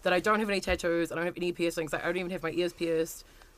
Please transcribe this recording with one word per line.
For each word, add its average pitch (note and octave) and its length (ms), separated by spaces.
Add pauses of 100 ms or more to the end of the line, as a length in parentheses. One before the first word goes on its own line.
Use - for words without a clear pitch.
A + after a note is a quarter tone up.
that F3+ 100
I F3+ 80
don't G#3+ 200
have A3 100
any G3 100
tattoos, E3+ 520
I D3+ 40
don't E3 100
have F3 100
any F3 160
piercings, E3+ 400
like, E3+ 100
I - 40
don't F3 100
even F3+ 140
have F3+ 120
my E3 100
ears F3 200
pierced, E3 520 (340)